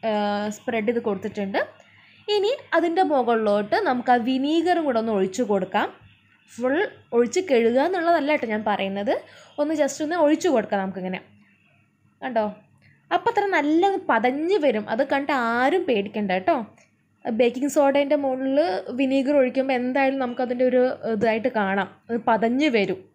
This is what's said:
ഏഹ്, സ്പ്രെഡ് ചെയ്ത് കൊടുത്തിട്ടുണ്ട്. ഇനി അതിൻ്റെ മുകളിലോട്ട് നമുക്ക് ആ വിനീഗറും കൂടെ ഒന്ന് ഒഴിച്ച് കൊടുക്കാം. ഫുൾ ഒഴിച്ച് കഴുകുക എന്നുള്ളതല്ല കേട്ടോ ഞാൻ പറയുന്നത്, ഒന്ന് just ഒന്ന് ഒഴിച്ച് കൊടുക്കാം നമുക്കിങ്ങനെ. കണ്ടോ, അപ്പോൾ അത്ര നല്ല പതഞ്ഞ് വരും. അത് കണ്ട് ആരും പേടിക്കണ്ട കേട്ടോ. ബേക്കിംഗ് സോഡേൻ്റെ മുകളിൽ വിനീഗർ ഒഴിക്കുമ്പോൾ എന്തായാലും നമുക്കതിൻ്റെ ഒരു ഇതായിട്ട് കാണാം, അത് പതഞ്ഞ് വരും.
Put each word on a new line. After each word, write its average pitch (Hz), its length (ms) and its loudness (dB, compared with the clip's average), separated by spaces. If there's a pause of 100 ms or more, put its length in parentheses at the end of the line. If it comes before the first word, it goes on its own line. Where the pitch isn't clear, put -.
ഏഹ്, 208 480 -2
സ്പ്രെഡ് 220 320 -4
ചെയ്ത് 233 180 -2
കൊടുത്തിട്ടുണ്ട്. 202 520 -4 (760)
ഇനി 415 160 2 (260)
അതിൻ്റെ 339 260 2 (100)
മുകളിലോട്ട് 220 640 2 (120)
നമുക്ക് 247 260 2
ആ 247 40 2 (100)
വിനീഗറും 320 600 0
കൂടെ 233 140 0
ഒന്ന് 226 140 -2
ഒഴിച്ച് 190 260 0 (100)
കൊടുക്കാം. 202 340 -2 (680)
ഫുൾ 254 220 -2 (400)
ഒഴിച്ച് 240 340 2
കഴുകുക 240 380 4
എന്നുള്ളതല്ല 330 480 0
കേട്ടോ 269 160 -4
ഞാൻ 214 180 -2
പറയുന്നത്, 196 420 -2 (500)
ഒന്ന് 302 180 -2
just 277 260 0
ഒന്ന് 311 180 -2
ഒഴിച്ച് 302 300 2
കൊടുക്കാം 214 300 0
നമുക്കിങ്ങനെ. 190 360 -6 (1040)
കണ്ടോ, 226 240 -2 (680)
അപ്പോൾ 359 160 0
അത്ര 415 120 0 (140)
നല്ല 320 340 2 (200)
പതഞ്ഞ് 269 520 0
വരും. 214 300 2
അത് 233 180 0
കണ്ട് 277 200 -2 (240)
ആരും 285 340 2
പേടിക്കണ്ട 208 480 -2
കേട്ടോ. 294 180 2 (880)
ബേക്കിംഗ് 254 340 0
സോഡേൻ്റെ 285 480 4
മുകളിൽ 269 360 0 (400)
വിനീഗർ 269 420 2
ഒഴിക്കുമ്പോൾ 262 400 0
എന്തായാലും 269 420 0
നമുക്കതിൻ്റെ 247 480 -2
ഒരു 247 100 4 (340)
ഇതായിട്ട് 220 340 0 (100)
കാണാം, 190 300 0 (200)
അത് 233 80 -4 (120)
പതഞ്ഞ് 240 480 2
വരും. 190 220 0 (160)